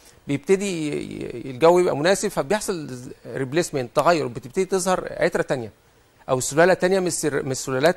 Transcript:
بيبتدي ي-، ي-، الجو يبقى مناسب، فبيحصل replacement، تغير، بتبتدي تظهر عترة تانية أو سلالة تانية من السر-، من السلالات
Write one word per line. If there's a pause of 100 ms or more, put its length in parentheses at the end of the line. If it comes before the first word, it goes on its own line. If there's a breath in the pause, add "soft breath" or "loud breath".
(280 soft breath)
بيبتدي
ي-، (240)
ي-،
الجو
يبقى
مناسب،
فبيحصل (280)
replacement،
تغير،
بتبتدي
تظهر
عترة
تانية (560 soft breath)
أو
سلالة
تانية
من
السر-،
من
السلالات